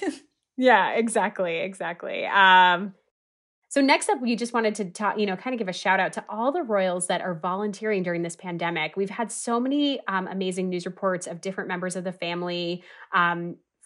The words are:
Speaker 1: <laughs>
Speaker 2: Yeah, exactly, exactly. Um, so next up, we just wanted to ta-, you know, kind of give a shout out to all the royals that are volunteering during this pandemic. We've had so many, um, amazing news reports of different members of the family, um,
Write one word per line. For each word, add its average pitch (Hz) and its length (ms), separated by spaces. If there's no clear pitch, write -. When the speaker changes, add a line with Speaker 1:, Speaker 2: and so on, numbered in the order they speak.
Speaker 1:
<laughs> 392 60
Speaker 2:
Yeah, 220 320
exactly, 196 680
exactly. 175 680
Um, 185 680
so 285 100
next 294 300
up, 320 100
we 240 160
just 233 160
wanted 220 240
to 220 140
ta-, 202 260
you 208 80
know, 196 100
kind 254 200
of 240 40
give 214 80
a 185 60
shout 190 260
out 175 140
to - 160
all 226 240
the 349 100
royals 190 440
that 180 160
are 185 120
volunteering 196 680
during 170 180
this 170 160
pandemic. 170 580
We've 196 140
had 220 240
so 233 260
many, 277 480
um, 190 220
amazing 185 400
news 180 160
reports 180 420
of 170 140
different 190 280
members 180 280
of 180 80
the 180 80
family, 175 720
um, 175 420